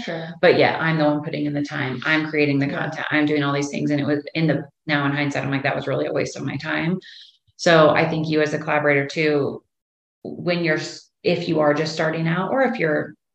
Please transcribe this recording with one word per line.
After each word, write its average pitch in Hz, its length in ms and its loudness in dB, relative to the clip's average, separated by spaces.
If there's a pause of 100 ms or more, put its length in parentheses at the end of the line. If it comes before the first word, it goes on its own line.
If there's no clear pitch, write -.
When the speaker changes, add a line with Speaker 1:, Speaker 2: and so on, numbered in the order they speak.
Speaker 1:
Sure. 165 240 -8 (140)
Speaker 2:
But 165 160 6
yeah, 139 200 2
I'm 160 200 0
the 147 80 4
one 147 160 2
putting 147 240 -4
in 147 80 -4
the 143 100 -2
time. 131 400 -6
I'm 156 240 0
creating 147 300 2
the 135 80 2
Speaker 1:
Yeah. - 140 -4
Speaker 2:
content. 147 300 -6
I'm 151 140 2
doing 147 180 2
all 139 120 0
these 143 160 -2
things. 151 200 -4
And 147 80 2
it 139 80 -2
was 147 160 0 (120)
in 160 120 2
the, 156 200 0 (200)
now 143 200 0
in 139 60 0
hindsight, 143 320 -2
I'm 139 60 -4
like, 139 120 -2
"That 139 120 0
was 135 120 -6
really 143 200 -2
a - 60 -6
waste - 240 -2
of 165 80 -8
my 135 140 -4
time." 156 400 -2 (580)
So 160 340 6
I 165 160 2
think 160 220 -2
you 156 140 2
as 151 100 0
a 156 60 -4
collaborator 147 480 0
too, 147 560 0 (600)
when 170 400 -4
you're, 160 140 2
s-, - 300 -10 (160)
if 170 260 0
you 156 120 2
are 147 140 4
just 156 180 -2
starting 160 360 -2
out, 180 220 -2
or 262 120 2
if 233 160 0
you're, 151 360 -2 (200)